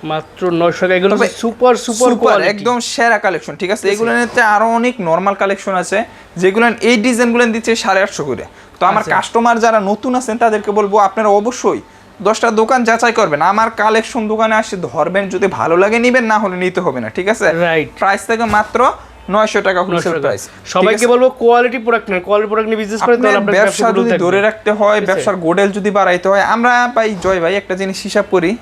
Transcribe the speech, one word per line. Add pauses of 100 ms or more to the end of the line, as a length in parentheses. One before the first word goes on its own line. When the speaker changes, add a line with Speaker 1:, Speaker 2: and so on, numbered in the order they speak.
(120)
Speaker 1:
মাত্র (200)
নয়শো
টাকা।
এগুলো
Speaker 2:
সুপার,
Speaker 1:
হচ্ছে
সুপার, (120)
সুপার
Speaker 2:
সুপার,
Speaker 1:
কোয়ালিটি।
Speaker 2:
একদম (180)
সেরা
কালেকশন,
ঠিক
আছে?
Speaker 1:
ঠিক
আছে।
Speaker 2:
এগুলোর
নিচে (140)
আরো (120)
অনেক (140)
নরমাল
কালেকশন
আছে, (440)
যেগুলো (240)
এই (100)
ডিজাইনগুলো (120)
দিচ্ছে (120)
সাড়ে
আটশো
করে। (360)
তো
আমার
Speaker 1:
আচ্ছা।
Speaker 2:
কাস্টমার
যারা (120)
নতুন
আছেন,
তাদেরকে
বলবো (120)
আপনারা (100)
অবশ্যই (480)
দশটা (140)
দোকান (100)
যাচাই
করবেন। (120)
আমার (120)
কালেকশন (100)
দোকানে
আসে (160)
ধরবেন, (100)
যদি (120)
ভালো
লাগে
নিবেন,
না
হলে (100)
নিতে
হবে
না,
ঠিক
আছে? (200)
Speaker 1:
রাইট। (140)
Speaker 2:
প্রাইস
থেকে (120)
মাত্র (540)
নয়শো
টাকা
হোলসেল
Speaker 1:
নয়শো
টাকা।
Speaker 2:
প্রাইস,
ঠিক
Speaker 1:
সবাইকে
Speaker 2:
আছে?
Speaker 1:
বলবো (140)
কোয়ালিটি
প্রোডাক্ট
নেন,
কোয়ালিটি
প্রোডাক্ট
নিয়ে
বিজনেস
করে,
Speaker 2:
আপনার
Speaker 1:
তাহলে
আপনার
Speaker 2:
ব্যবসা
Speaker 1:
ব্যবসা
Speaker 2:
যদি
Speaker 1:
থাকবে।
Speaker 2:
ধরে
রাখতে
হয়,
Speaker 1:
ঠিক
আছে?
Speaker 2:
ব্যবসার (100)
গোডেল
যদি (100)
বাড়াইতে
হয়, (100)
আমরা (220)
ভাই (160)
জয়
ভাই
একটা
জিনিস (100)
হিসাব
করি (100)